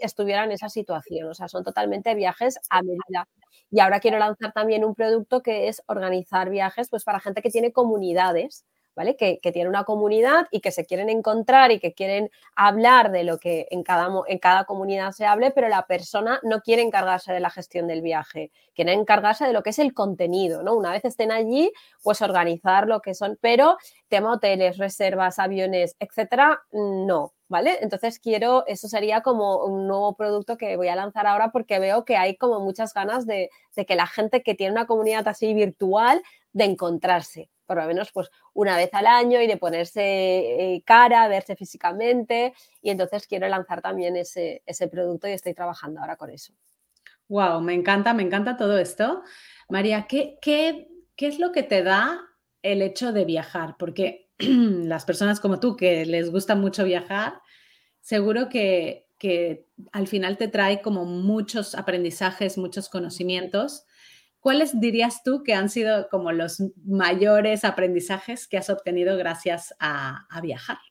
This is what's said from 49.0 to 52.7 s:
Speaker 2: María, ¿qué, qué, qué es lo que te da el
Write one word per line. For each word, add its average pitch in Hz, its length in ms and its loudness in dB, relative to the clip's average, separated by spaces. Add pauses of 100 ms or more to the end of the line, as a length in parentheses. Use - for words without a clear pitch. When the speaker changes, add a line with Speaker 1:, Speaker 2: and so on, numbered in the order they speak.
Speaker 2:
María, 208 380 0
¿qué, 285 340 -4
qué, 302 480 0 (260)
qué 285 120 -4
es 294 120 -6
lo 349 120 0
que 311 120 -2
te 190 200 2
da 220 360 2 (420)
el 196 200 0